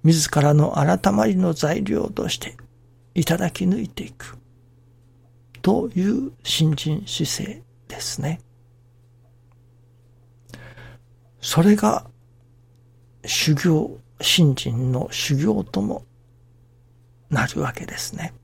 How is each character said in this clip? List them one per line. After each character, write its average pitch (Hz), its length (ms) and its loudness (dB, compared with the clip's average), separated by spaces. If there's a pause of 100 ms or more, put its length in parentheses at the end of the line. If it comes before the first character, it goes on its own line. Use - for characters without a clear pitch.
自 160 260 4 (100)
ら 147 140 6
の 151 200 4
改 175 380 2
ま 208 140 2
り 202 100 2
の 180 180 2
材 160 300 0
料 - 260 -2
と - 200 -4
し - 80 -4
て - 180 -12 (600)
い 170 100 2
た 170 120 0
だ 170 120 -2
き 185 160 -6
抜 202 160 0
い 196 80 -6
て - 140 -12
い - 80 -14
く - 260 -18 (1300)
と 214 260 2
い 180 180 -2
う 262 240 -2 (120)
信 156 340 0
心 156 300 -4
姿 - 440 -6
勢 - 120 -16 (240)
で - 120 -14
す - 220 -8
ね。 151 180 -4 (3000)
そ - 200 0
れ 208 140 8
が - 320 0 (1160)
修 - 300 0
行、 156 460 0 (200)
信 147 380 4
心 127 340 -2
の 127 200 -2
修 - 260 -2
行 196 260 0
と - 160 -6
も - 240 -4 (1300)
な 139 160 0
る - 160 -6
わ 123 100 -4
け - 140 -12
で - 120 -14
す - 180 -10
ね。 160 180 -10 (100)